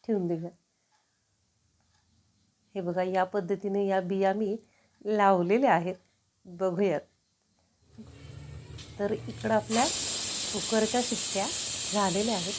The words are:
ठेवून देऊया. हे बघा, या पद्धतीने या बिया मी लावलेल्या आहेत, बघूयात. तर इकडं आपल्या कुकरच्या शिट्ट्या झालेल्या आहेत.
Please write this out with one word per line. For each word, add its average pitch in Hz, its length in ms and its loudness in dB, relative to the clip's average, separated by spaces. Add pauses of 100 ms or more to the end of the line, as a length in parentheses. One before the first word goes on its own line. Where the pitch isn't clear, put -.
ठेवून 202 200 0
देऊया. 170 240 -4 (2250)
हे 196 60 -6
बघा, 175 220 -2
या 185 220 0
पद्धतीने 196 600 -2
या 190 140 2
बिया 190 340 0
मी 208 220 -2 (480)
लावलेल्या 202 720 4
आहेत, 175 200 0 (500)
बघूयात. 180 560 0 (2000)
तर 202 140 -2
इकडं - 420 -4
आपल्या 220 300 2 (680)
कुकरच्या 220 520 2
शिट्ट्या 208 420 0 (460)
झालेल्या 202 420 2
आहेत. 185 240 -2